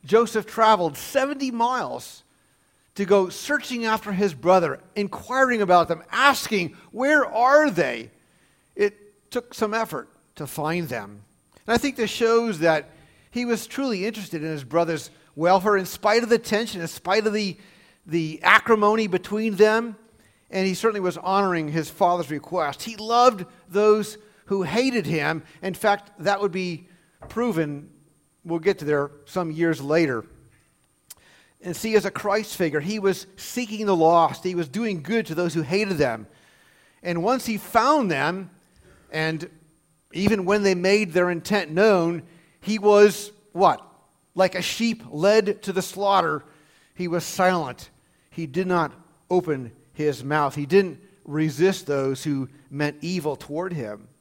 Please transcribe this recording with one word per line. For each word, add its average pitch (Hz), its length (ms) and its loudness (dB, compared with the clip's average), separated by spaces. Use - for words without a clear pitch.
Joseph 214 420 2
traveled 202 520 2
seventy 277 540 -4
miles 233 720 -4
to 202 100 -2
go 190 240 4
searching 254 560 -4
after 220 260 -2
his 190 220 0
brother, 160 460 2
inquiring 247 640 0
about 175 260 6
them, 160 240 -4
asking, 226 640 0
"Where 269 340 2
are 269 440 4
they?" 123 420 -2
It - 560 -4
took 240 220 -8
some 208 200 -4
effort 220 360 -6
to 147 120 -12
find 160 420 -4
them. 104 340 -12
And 220 60 0
I 233 40 2
think 277 200 -2
this 220 140 -2
shows 226 480 2
that 156 300 2
he 240 140 -4
was 240 220 -4
truly 233 380 -4
interested 190 380 -8
in 160 60 -6
his 147 140 -8
brother's 160 480 -2
welfare 185 420 4
in 185 80 -2
spite 220 380 0
of 220 60 -6
the 226 100 4
tension, 214 420 -4
in 165 60 -6
spite 208 400 -2
of 208 60 -2
the, 202 240 -4
the 160 360 -4
acrimony 214 680 4
between 202 480 -2
them. 214 420 2
And 190 160 -2
he 190 80 0
certainly 208 260 -2
was 180 180 -2
honoring 180 500 0
his 156 220 -4
father's 175 420 0
request. 156 520 -6
He 226 120 -12
loved 220 500 2
those 208 480 2
who 196 160 -2
hated 220 460 -2
him. 156 360 -2
In 190 100 -6
fact, 202 460 -2
that 196 200 0
would 202 120 -2
be 180 360 -6
proven, 160 600 -2
we'll 165 160 -4
get 185 180 0
to 151 80 -10
there 143 240 0
some 175 260 -6
years 160 300 0
later. 139 420 0
And 185 140 -8
see, 220 200 -2
as 196 100 4
a 190 60 -4
Christ 208 440 -4
figure, 156 240 -2
he 202 200 -6
was 190 260 -2
seeking 214 500 -6
the 190 80 4
lost. 160 480 4
He 185 100 -4
was 170 160 -4
doing 202 320 -4
good 214 240 -2
to 160 100 -8
those 175 200 -2
who 160 80 -2
hated 190 340 -2
them. 113 300 -2
And 170 220 -4
once 247 240 0
he 220 100 -4
found 240 540 2
them, 170 400 -2
and 160 380 -4
even 196 320 0
when 208 160 2
they 190 140 2
made 190 360 2
their 180 200 2
intent 175 400 -2
known, 175 500 2
he 214 160 -2
was 208 540 6
what? 170 300 2
Like 180 180 2
a 180 80 -6
sheep 233 480 -4
led 202 540 0
to 196 100 -8
the 185 80 -2
slaughter, 180 640 0
he 180 140 -8
was 165 160 -4
silent. 175 680 -2
He 165 160 -10
did 170 220 -4
not 170 240 0
open 151 400 -2
his 143 300 -2
mouth. 143 300 0
He 143 140 -6
didn't 175 320 2
resist 156 640 0
those 135 360 -2
who 139 240 -4
meant 147 320 -4
evil 156 340 -4
toward 175 380 -8
him. 107 360 -10